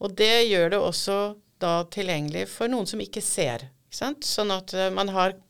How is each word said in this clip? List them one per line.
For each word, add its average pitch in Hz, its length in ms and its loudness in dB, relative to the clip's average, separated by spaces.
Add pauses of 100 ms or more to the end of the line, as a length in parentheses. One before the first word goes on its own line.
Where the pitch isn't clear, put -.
Og 196 140 -6
det 226 360 6
gjør 175 200 4
det 202 80 2
også 202 580 0 (220)
da 175 260 0
tilgjengelig 175 640 -4
for 233 200 -2
noen 240 180 -2
som 214 140 -6
ikke 202 220 -8
ser, 127 420 0 (240)
ikke - 80 -14
sant? 285 240 -4
Sånn 208 320 -2
at, 190 220 -6
eh, 185 160 0
man 190 180 0
har 190 240 2 (180)